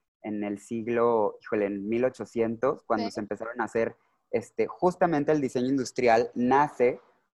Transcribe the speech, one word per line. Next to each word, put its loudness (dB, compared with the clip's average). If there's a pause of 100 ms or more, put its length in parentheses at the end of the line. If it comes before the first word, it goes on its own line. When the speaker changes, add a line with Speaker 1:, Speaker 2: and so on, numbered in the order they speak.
(220)
Speaker 1:
en -6
el -6
siglo, 0
híjole, -2
en -4
mil 0
ochocientos, -2
cuando -2
Speaker 2:
Sí. -8
Speaker 1:
se -8
empezaron -8
a 0
hacer, -2 (340)
este, -2
justamente 0
el 2
diseño -2
industrial 2
nace 2 (360)